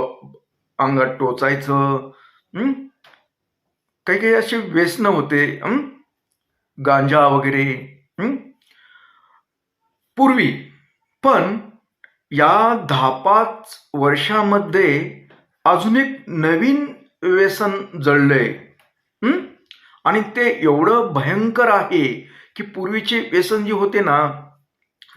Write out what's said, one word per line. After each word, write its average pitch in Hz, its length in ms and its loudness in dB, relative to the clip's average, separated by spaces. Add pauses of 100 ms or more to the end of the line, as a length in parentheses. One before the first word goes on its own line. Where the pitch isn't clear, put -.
(840)
अंगात 131 360 0
टोचायचं, 139 880 -2 (460)
हं? 262 180 -4 (1300)
काही 190 140 -2
काही 226 140 2
अशी 226 240 0
व्यसनं 175 520 0
होते, 143 540 0
हं? 208 140 -2 (1080)
गांजा 139 420 4
वगैरे, 139 360 0 (580)
हं? 269 140 -4 (1800)
पूर्वी. 254 340 4 (720)
पण 214 360 2 (720)
या 190 580 2
दहा 131 200 2
पाच 214 680 2 (180)
वर्षामध्ये 165 1300 0 (420)
अजून 185 320 2
एक 269 300 -2
नवीन 214 640 0 (300)
व्यसन 190 480 0 (320)
जळलंय, 139 440 4 (800)
हं? 330 140 0 (640)
आणि 202 160 0
ते 240 420 -2
एवढं 170 500 2
भयंकर 214 560 0
आहे 160 640 0 (240)
की 208 80 -12
पूर्वीचे 208 560 -6
व्यसन 208 460 0
जे 214 80 -2
होते 196 260 0
ना, 147 420 0 (760)